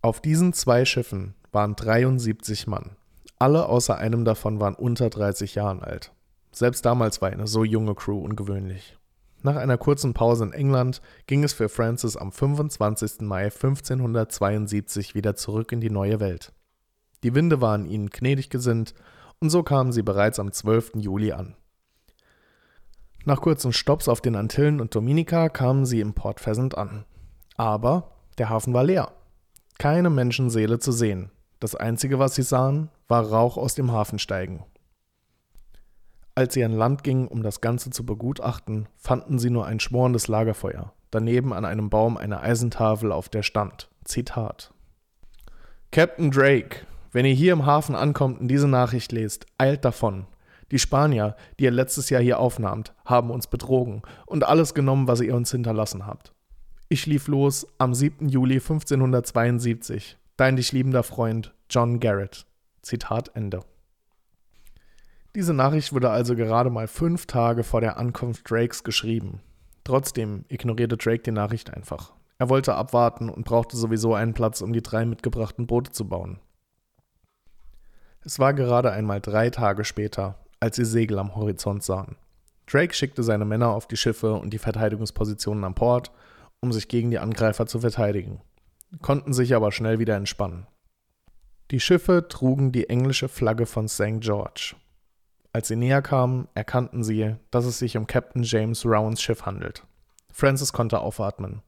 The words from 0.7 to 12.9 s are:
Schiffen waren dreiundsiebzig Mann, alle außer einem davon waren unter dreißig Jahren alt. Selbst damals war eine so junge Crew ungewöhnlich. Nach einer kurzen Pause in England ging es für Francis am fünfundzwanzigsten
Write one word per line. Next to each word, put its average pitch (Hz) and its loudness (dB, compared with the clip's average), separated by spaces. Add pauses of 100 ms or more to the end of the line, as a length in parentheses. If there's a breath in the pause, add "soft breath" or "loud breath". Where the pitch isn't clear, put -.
Schiffen 98 -4 (160)
waren 104 0
dreiundsiebzig 113 0
Mann, 98 -6 (460)
alle 143 4
außer 117 2
einem 113 0
davon 110 0
waren 98 0
unter 120 0
dreißig 101 -4
Jahren 101 -4
alt. - -12 (380)
Selbst 123 0
damals 120 2
war 95 0
eine 101 -6
so 110 2
junge 107 0
Crew 101 -4
ungewöhnlich. 98 -8 (440)
Nach 143 0
einer 123 2
kurzen 139 2
Pause 113 4
in 92 -8
England 131 0 (260 soft breath)
ging 139 2
es 143 0
für 107 0
Francis 117 -2
am 95 -8
fünfundzwanzigsten 113 -2